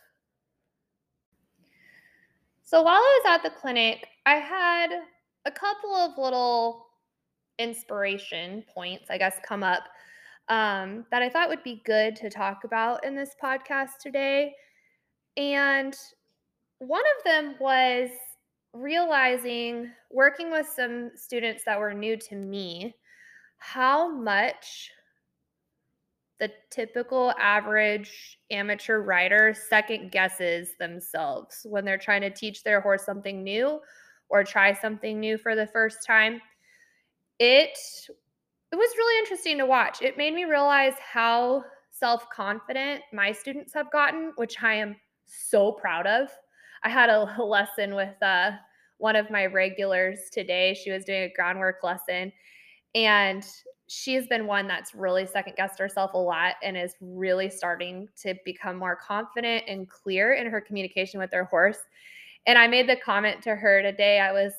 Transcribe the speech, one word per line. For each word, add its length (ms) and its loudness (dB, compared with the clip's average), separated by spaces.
so 200 6
while 140 6
I 260 8
was 120 6
at 80 2
the 160 -6
clinic, 480 -2
I 80 6
had 560 0
a 40 -4
couple 440 -6
of 240 0
little 680 0
inspiration 1040 -6
points, 360 -12
I 80 -6
guess, 280 0
come 160 -6
up, 220 0
um, 600 -2
that 120 2
I 60 0
thought 200 0
would 140 -6
be 220 -12
good 320 2
to 120 -10
talk 360 -6
about 400 -2
in 100 -6
this 280 -10
podcast 580 -4
today. 540 -2
And 600 0
one 260 -2
of 60 -16
them 360 2
was 500 2
realizing, 1200 -2
working 400 2
with 160 -2
some 480 -8
students 500 -6
that 140 -2
were 160 -4
new 220 -4
to 180 -16
me, 600 -10
how 500 2
much 840 -4
the 80 -4
typical 680 -2
average 1000 0
amateur 480 -2
rider 560 4
second 560 0
guesses 600 -2
themselves 880 -8
when 140 -4
they're 120 -2
trying 240 0
to 100 -4
teach 340 -12
their 160 4
horse 240 0
something 400 -8
new 360 -2
or 140 4
try 300 4
something 480 -6
new 180 -2
for 160 -2
the 140 -2
first 360 -2
time. 360 2
It, 400 6
it 40 -4
was 200 4
really 240 2
interesting 380 -4
to 80 2
watch. 360 2
It 140 -2
made 180 -2
me 100 -4
realize 540 4
how 640 0
self-confident 1120 -4
my 180 0
students 440 -12
have 180 -4
gotten, 420 0
which 300 -6
I 100 4
am 220 -4
so 440 2
proud 380 -2
of. 200 2
I 60 -2
had 200 6
a 140 6
<laughs> 180 -4
lesson 540 0
with, 260 -4
uh, 300 2
one 160 0
of 160 2
my 160 0
regulars 840 0
today. 420 0
She 160 -10
was 140 -6
doing 180 -4
a 140 -6
groundwork 480 -2
lesson, 480 -4
and 500 4
she's 380 -4
been 200 -2
one 200 -2
that's 280 -6
really 320 -2
second-guessed 520 -6
herself 360 -4
a 40 0
lot 440 0
and 160 -6
is 220 -8
really 500 -2
starting 680 -8
to 180 -6
become 320 -10
more 200 -4
confident 720 -4
and 200 -10
clear 440 0
in 140 0
her 160 -4
communication 580 -6
with 120 -6
her 120 0
horse. 340 4
And 120 8
I 100 10
made 200 4
the 80 6
comment 460 0
to 120 -2
her 280 4
today, 360 4
I 140 4
was 260 0